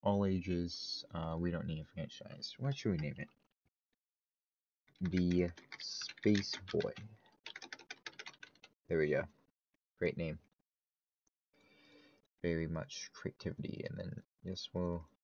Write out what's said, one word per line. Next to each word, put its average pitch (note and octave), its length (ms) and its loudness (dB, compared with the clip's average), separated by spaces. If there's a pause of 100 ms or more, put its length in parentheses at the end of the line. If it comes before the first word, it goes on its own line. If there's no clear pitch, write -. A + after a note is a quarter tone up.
all G2+ 220 4
ages. F2+ 880 0
Uh, E2 260 -2
we F2 120 2
don't E2+ 160 -2
need D#2 140 -2
a D2 40 -8
franchise. - 720 -10
What C3+ 160 0
should - 180 0
we E2+ 60 2
name D2+ 200 -2
it? - 100 -8 (1700)
The F2 480 6 (280)
Space - 760 2 (160)
Boy. E2+ 220 0 (1900)
There E2 100 4
we D2+ 120 6
go. C#2+ 140 4 (760)
Great F2 180 2
name. D#2+ 220 -2 (2000)
Very E2 240 2
much - 460 -6
creativity, - 760 -6
and - 100 -6
then - 240 -6 (220)
this F#2 280 -6
will F2 320 0 (200)